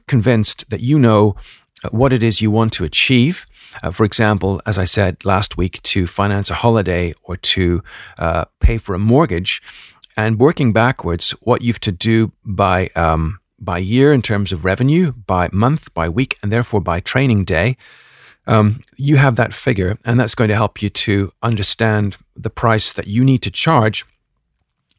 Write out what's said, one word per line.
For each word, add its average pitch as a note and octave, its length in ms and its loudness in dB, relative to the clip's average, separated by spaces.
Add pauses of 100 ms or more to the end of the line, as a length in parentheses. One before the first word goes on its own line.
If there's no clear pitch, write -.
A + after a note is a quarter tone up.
convinced A2+ 600 0
that - 120 -6
you C#3+ 180 2
know G#2+ 360 4 (480)
uh, - 60 -6
what B2 240 2
it A2+ 100 0
is A2 180 0
you A2 100 0
want A2+ 220 0
to - 100 -6
achieve. B2+ 600 0 (380)
Uh, - 80 -4
for A2 140 0
example, G2+ 600 0
as G#2 120 -2
I F#2 80 -2
said F#2 380 -2
last G2 340 -2
week, F2+ 260 -4
to F2+ 240 -2
finance G2+ 420 -2
a F2+ 60 -4
holiday F2+ 580 0 (100)
or F2+ 140 -10
to, F2 460 0 (340)
uh, E2 280 -2 (140)
pay A#2 180 4
for G2+ 180 -6
a F2 40 -4
mortgage, A2 640 0 (560)
and G#2+ 220 0
working C3+ 340 2
backwards, G2+ 580 -2 (100)
what - 200 0
you've A#2 180 -2
to G#2+ 120 -4
do A2 400 0 (120)
by, F#2+ 520 0
um, D#2+ 440 -2 (180)
by F2+ 200 -8
year A#2+ 360 2
in C3 80 2
terms G2+ 300 -4
of E2 140 -6
revenue, C#3 460 2
by F#2 400 -2
month, A#2+ 420 -2
by E2 160 -4
week, A#2 320 -4
and G2+ 100 -4
therefore A2 300 -2
by E2+ 180 -2
training A#2 460 0
day, F#2+ 320 0 (680)
um, G#2+ 340 2 (160)
you C#3+ 200 2
have C3+ 180 4
that A2+ 180 -2
figure, G2+ 500 -2
and A#2 160 2
that's A2 160 0
going A2 140 2
to G#2 60 2
help G#2+ 260 -2
you G2+ 80 -2
to G2 420 0 (100)
understand G#2+ 760 0 (180)
the - 140 -8
price A2 440 0
that E2+ 140 -10
you A2 160 0
need C3+ 200 4
to F#2+ 80 -6
charge A#2 540 0 (920)